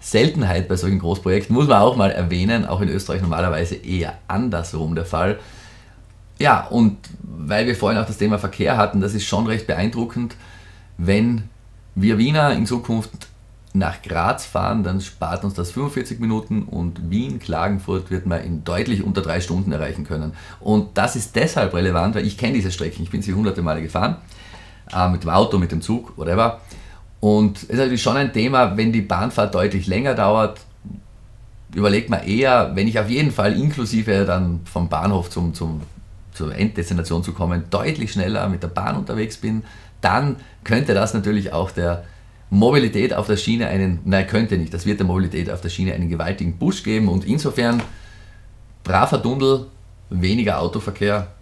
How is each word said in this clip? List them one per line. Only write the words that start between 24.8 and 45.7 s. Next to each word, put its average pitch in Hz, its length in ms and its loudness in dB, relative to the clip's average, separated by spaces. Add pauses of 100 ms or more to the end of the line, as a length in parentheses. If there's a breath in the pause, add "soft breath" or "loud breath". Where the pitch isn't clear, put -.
äh, 90 140 4
mit 87 140 0
dem 82 80 -2
Auto, 104 260 4
mit 87 160 2
dem 82 80 -2
Zug, - 380 -4
whatever. 98 420 0 (600 loud breath)
Und 104 380 4
es - 60 -14
ist 117 140 -2
natürlich 127 240 2
schon 117 160 2
ein 139 160 0
Thema, 120 420 4
wenn 113 160 2
die 113 80 2
Bahnfahrt 104 540 0
deutlich 95 320 0
länger 120 280 0
dauert, 107 460 2 (1120)
überlegt 104 360 2
man 87 140 -2
eher, 117 500 4
wenn 101 140 2
ich 113 100 0
auf 104 100 0
jeden 139 220 2
Fall 104 280 2
inklusive 110 680 2
dann 87 380 0
vom 85 260 -2
Bahnhof 87 400 0
zum, 85 240 -2
zum, 80 260 -6 (540)
zur 78 200 -6
Enddestination 85 720 -2
zu 85 80 -6
kommen, 87 380 -2
deutlich 123 420 -2
schneller 98 380 -2
mit 87 120 -4
der 85 60 -6
Bahn - 280 -4
unterwegs 110 420 -6
bin, 110 240 -4 (400 loud breath)
dann 127 340 2 (260 loud breath)
könnte 123 300 0
das 104 220 2
natürlich 104 400 -2
auch 87 160 -2
der 87 340 -2 (460 loud breath)
Mobilität 113 640 4
auf 101 140 -2
der 104 100 2
Schiene 113 300 0
einen, 92 360 0
nein, 95 220 2
könnte 104 320 2
nicht, 82 160 -4
das 87 100 -6
wird 104 160 0
der 95 60 2
Mobilität 87 440 0
auf - 120 -6
der 85 80 -4